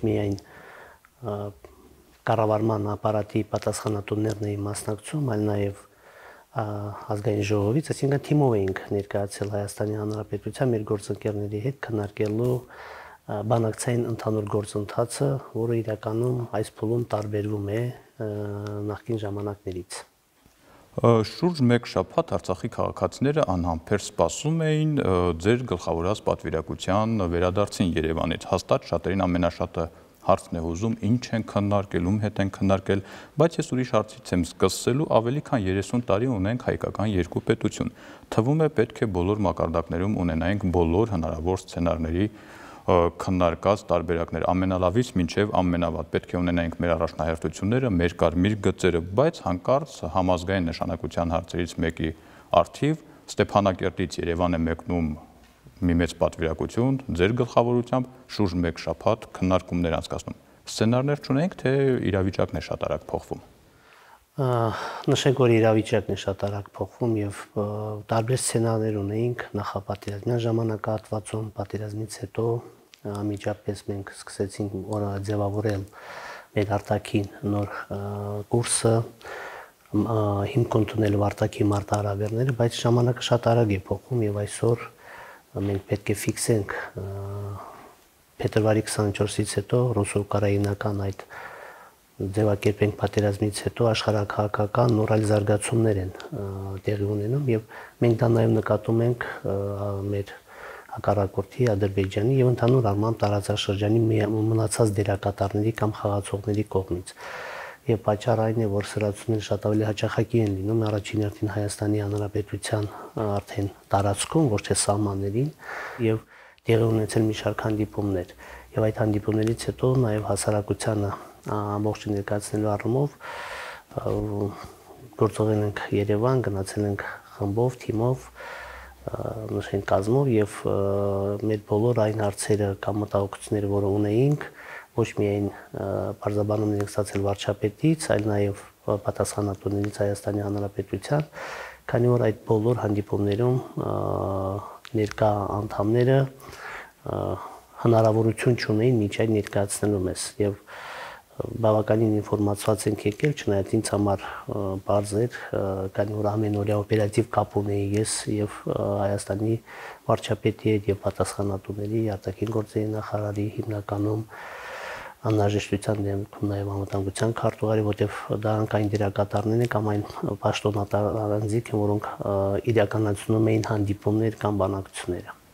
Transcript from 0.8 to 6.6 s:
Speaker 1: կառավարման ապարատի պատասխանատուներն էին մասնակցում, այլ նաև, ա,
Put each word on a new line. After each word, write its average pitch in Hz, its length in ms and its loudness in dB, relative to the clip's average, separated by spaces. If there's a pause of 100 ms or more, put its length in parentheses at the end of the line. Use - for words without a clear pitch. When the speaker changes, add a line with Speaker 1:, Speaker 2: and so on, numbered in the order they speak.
Speaker 1:
կառավարման 107 640 2
ապարատի 107 560 0
պատասխանատուներն 107 1040 -2
էին 101 160 -4
մասնակցում, 110 640 -4
այլ 107 160 2
նաև, 101 400 -2 (640)
ա, 110 180 -4 (460)